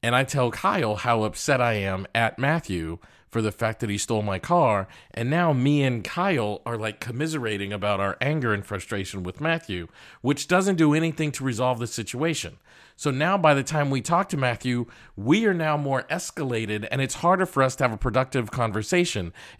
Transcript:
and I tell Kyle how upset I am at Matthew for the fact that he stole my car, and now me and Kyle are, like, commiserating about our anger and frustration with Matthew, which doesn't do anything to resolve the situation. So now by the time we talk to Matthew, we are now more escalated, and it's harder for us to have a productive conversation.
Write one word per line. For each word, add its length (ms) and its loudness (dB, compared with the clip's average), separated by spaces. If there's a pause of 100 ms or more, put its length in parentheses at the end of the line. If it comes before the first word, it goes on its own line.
and 100 2
I 80 4
tell 300 0
Kyle 420 0
how 300 2
upset 360 0
I 120 4
am 420 -2
at 240 2
Matthew 600 -2 (300)
for 120 -2
the 120 0
fact 260 -4
that 100 -4
he 80 -2
stole 260 0
my 180 -2
car, 480 2 (260)
and 160 -2
now 220 2
me 320 4
and 180 0
Kyle 640 -2
are, 100 -4
like, 220 -4
commiserating 760 -4
about 280 0
our 200 0
anger 320 0
and 140 -2
frustration 560 -6
with 180 -8
Matthew, 460 -4 (340)
which 280 -2
doesn't 260 2
do 200 6
anything 360 0
to 140 -8
resolve 340 0
the 80 -4
situation. 720 -4 (380)
So 160 -2
now 260 0
by 160 6
the 80 2
time 260 0
we 120 0
talk 300 0
to 60 -4
Matthew, 500 -2 (280)
we 320 2
are 80 4
now 220 0
more 340 0
escalated, 800 -4
and 100 -2
it's 140 -2
harder 320 2
for 160 0
us 140 2
to 80 0
have 80 2
a 40 -6
productive 540 0
conversation. 840 0 (280)